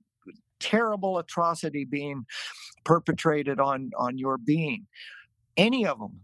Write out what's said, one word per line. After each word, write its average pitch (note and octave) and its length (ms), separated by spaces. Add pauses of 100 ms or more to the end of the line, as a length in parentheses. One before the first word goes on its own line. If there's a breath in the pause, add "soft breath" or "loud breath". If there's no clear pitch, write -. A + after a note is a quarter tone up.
(600)
terrible G#3 560
atrocity E3 640
being C#3 400 (600 loud breath)
perpetrated D3+ 760
on, C3+ 380
on B2 200
your C3 200
being. C#3 500 (720 loud breath)
Any A3+ 280
of C3+ 160
'em, G2 220